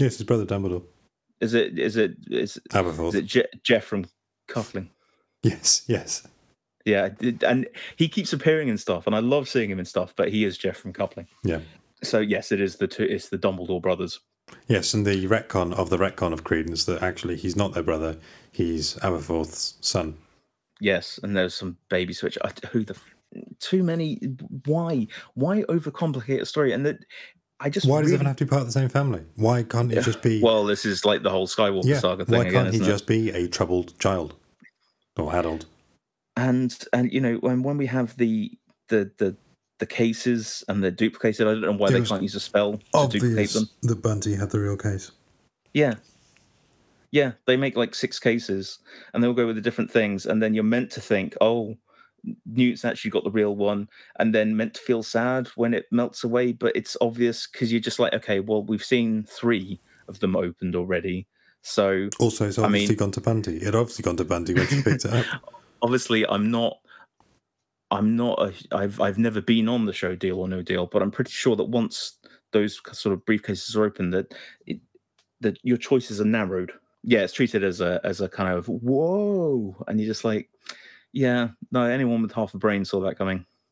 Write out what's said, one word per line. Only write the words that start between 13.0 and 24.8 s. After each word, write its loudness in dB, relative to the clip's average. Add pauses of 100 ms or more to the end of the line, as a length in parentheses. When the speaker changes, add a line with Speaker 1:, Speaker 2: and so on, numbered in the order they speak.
Speaker 2:
it's -2
the -6
Dumbledore -2
brothers. -2 (480)
Speaker 1:
Yes, 2
and 2
the 2
retcon 0
of -2
the 4
retcon 0
of -6
Credence -2
that -4
actually -4
he's -6
not 0
their -2
brother, -2 (360)
he's -4
Aberforth's -4
son. -2 (640)
Speaker 2:
Yes, -2
and -2
there's 0
some -8 (120)
baby -2
switch. -6
I, -6 (160)
who -2
the -10
f-, -20 (440)
too 0
many? -2 (500)
Why? 0 (260)